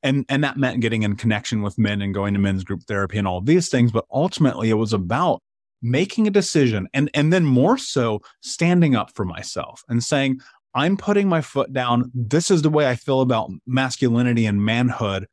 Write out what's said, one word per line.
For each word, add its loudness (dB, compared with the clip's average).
And, 0
and 0
that -4
meant 0
getting 0
in 0
connection -2
with -6
men 0
and -4
going -2
to 0
men's 0
group -8
therapy -4
and -2
all -4
these 2
things. 2
But -2
ultimately, 0
it 4
was 0
about -2
making 0
a 0
decision 2
and, 0
and 2
then 4
more 4
so -2
standing 2
up -4
for -6
myself -10
and -2
saying, 0
"I'm 0
putting 0
my 2
foot -4
down. 0
This 0
is 4
the 2
way 2
I 0
feel 0
about 0
masculinity 0
and 0
manhood. -2